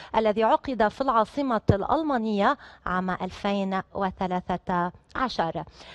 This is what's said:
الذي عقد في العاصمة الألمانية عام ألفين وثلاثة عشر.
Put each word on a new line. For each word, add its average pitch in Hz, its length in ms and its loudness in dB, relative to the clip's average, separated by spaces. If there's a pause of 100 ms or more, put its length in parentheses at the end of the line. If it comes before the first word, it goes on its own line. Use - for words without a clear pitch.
(160)
الذي 220 280 2
عقد 233 440 2
في - 120 -6
العاصمة 247 600 2 (100)
الألمانية 226 880 2 (280)
عام 185 240 -2
ألفين 190 720 -4 (140)
وثلاثة 180 1000 -2 (240)
عشر. 165 480 -4 (300)